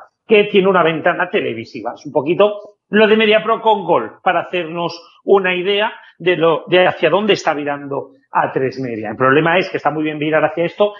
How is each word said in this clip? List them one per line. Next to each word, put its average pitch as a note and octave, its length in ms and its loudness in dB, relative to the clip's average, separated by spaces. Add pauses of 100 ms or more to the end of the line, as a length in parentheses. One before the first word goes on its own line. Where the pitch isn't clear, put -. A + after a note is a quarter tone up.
(260)
que G#3 180 4
tiene G3 240 2
una F#3 140 4
ventana D#3+ 480 0
televisiva. A#2 640 -6
Es - 100 -20
un C#3 60 -14
poquito E3+ 420 2 (360)
lo G#3+ 180 4
de G#3+ 80 4
Mediapro A3 440 2
con G#3+ 240 0
Gol, C3 380 -2
para E3+ 200 0
hacernos E3+ 580 -6 (240)
una F#3 320 2
idea G3+ 360 -2 (260)
de F3 180 0
lo, D#3 320 0
de F3+ 180 4
hacia D#3 240 0
dónde G3+ 220 2
está D#3+ 220 -2
virando C#3+ 560 -8 (200)
A D3+ 220 0
tres C3 260 -4
Media. A2+ 320 -8
El A2 60 -10
problema D3+ 420 2
es F#3 100 -2
que C#3+ 100 -6
está D3 120 -2
muy D#3 140 -4
bien D3+ 160 -6
virar D3+ 240 0
hacia E3+ 200 -2
esto, G#3 360 -2